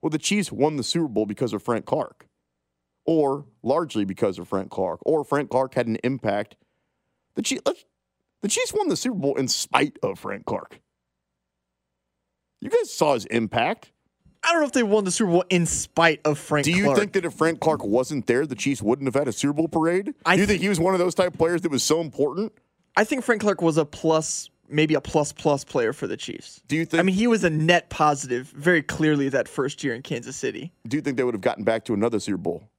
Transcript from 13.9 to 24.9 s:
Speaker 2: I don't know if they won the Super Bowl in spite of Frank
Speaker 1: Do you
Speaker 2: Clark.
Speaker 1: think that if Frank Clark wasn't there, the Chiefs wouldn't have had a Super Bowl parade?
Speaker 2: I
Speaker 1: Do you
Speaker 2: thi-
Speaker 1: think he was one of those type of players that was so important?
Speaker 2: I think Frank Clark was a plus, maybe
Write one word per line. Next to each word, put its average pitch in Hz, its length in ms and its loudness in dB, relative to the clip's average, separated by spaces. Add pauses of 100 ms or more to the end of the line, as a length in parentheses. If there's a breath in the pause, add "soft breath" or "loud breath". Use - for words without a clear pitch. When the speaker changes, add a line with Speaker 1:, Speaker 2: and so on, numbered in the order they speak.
Speaker 2:
I 330 100 2
don't 339 100 4
know 294 40 2
if 247 60 -6
they 254 100 2
won 208 220 4
the 185 60 -2
Super 190 220 0
Bowl 180 180 4
in 175 160 4
spite - 580 2
of 151 140 2
Frank 147 260 -2
Speaker 1:
Do 151 80 2
you 190 120 2
Speaker 2:
Clark. - 140 4
Speaker 1:
think 202 140 0
that 185 120 -2
if 165 100 -4
Frank 165 260 0
Clark 156 240 0
wasn't 127 420 -2
there, 135 200 2
the 131 80 -6
Chiefs 135 280 -2
wouldn't 135 240 0
have 120 80 -2
had 143 140 0
a 110 40 -4
Super 143 220 -2
Bowl 156 140 0
parade? 175 460 0 (100)
Speaker 2:
I 180 120 4
Speaker 1:
Do 180 40 4
you 208 60 4
Speaker 2:
thi- 208 80 2
Speaker 1:
think 165 80 -2
he 190 60 0
was 190 120 2
one 185 140 2
of 180 60 2
those 175 140 0
type 180 180 2
of - 60 -16
players 170 240 2
that 165 80 0
was 131 120 0
so 160 180 2
important? 151 520 -2 (440)
Speaker 2:
I 208 80 4
think 262 200 -2
Frank 220 180 2
Clark 202 200 0
was 165 140 4
a 160 80 4
plus, - 640 -2 (200)
maybe 156 260 2